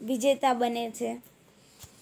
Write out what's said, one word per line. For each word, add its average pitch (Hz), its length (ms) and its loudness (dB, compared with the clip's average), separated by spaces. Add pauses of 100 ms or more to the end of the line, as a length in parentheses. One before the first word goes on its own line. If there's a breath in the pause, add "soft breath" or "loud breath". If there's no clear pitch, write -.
વિજેતા 262 520 2
બને 233 380 -2
છે. 233 300 -6 (800 loud breath)